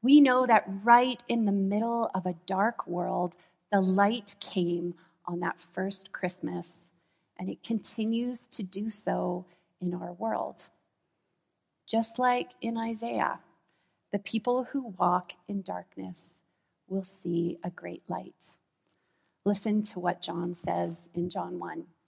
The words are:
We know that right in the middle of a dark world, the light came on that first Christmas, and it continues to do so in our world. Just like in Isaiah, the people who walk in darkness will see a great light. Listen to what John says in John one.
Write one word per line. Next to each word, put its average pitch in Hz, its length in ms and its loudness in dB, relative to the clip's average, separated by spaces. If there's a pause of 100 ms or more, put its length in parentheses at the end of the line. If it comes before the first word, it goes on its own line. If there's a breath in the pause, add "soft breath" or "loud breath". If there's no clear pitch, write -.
We 285 200 10
know 254 240 6
that 220 180 6 (220)
right 247 420 6
in 233 160 2
the 208 80 4
middle 214 640 0
of 185 100 -2
a 180 200 -2
dark 202 420 0
world, 175 480 -2 (340 soft breath)
the 202 120 6
light 202 580 2
came 175 540 -2 (320 soft breath)
on 175 160 -4
that - 180 -4
first - 540 -6
Christmas, 180 580 -6 (640)
and 190 120 -6
it - 140 -10
continues 233 840 -4
to - 160 -10
do 202 260 -6
so 180 540 -4 (380 soft breath)
in 180 120 -2
our 175 200 -8
world. 202 560 -6 (1160)
Just - 320 -2
like 247 340 0 (100)
in 226 160 -4
Isaiah, 226 600 -4 (760)
the 202 60 0
people 247 520 -2
who 247 260 -6
walk 180 360 0 (160)
in 196 140 -4
darkness 185 640 -10 (600)
will 190 160 -4
see 170 580 -4
a 175 80 -4
great 175 380 -12
light. 180 380 -8 (1000)
Listen 208 400 2
to 185 160 -4
what 175 220 -2
John 175 320 -4
says 175 600 -4
in 175 160 -2
John 180 300 -8
one. 170 280 -8 (200)